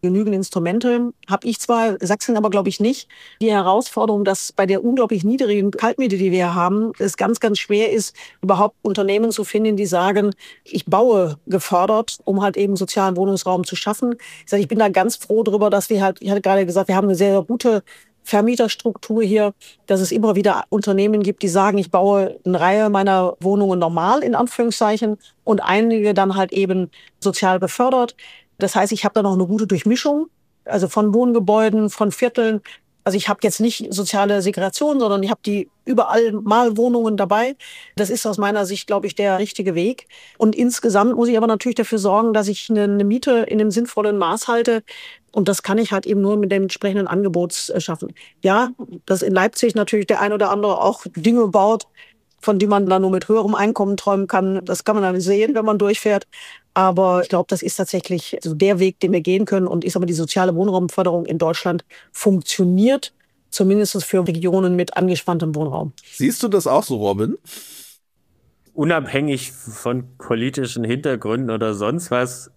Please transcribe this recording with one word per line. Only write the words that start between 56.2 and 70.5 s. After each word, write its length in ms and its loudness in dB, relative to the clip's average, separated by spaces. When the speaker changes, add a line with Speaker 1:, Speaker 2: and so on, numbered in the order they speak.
Speaker 1:
Aber 460 2
ich 80 -4
glaube, 200 0
das 120 -2
ist 160 -6
tatsächlich 640 -4
so 120 -6
der 260 2
Weg, 200 0
den 120 0
wir 100 2
gehen 240 0
können. 220 0
Und 180 -2
ich 80 -4
sag 80 -2
mal, 60 -2
die 60 -2
soziale 420 0
Wohnraumförderung 720 0
in 120 -4
Deutschland 480 -2
funktioniert, 1000 0
zumindest 540 0
für 240 0
Regionen 480 0
mit 220 -2
angespanntem 580 0
Wohnraum. 380 -4
Speaker 2:
Siehst 320 -2
du 40 0
das 200 0
auch 160 4
so, 140 -4
Robin? 400 0
Speaker 3:
Unabhängig 800 -2
von 640 -8
politischen 640 -4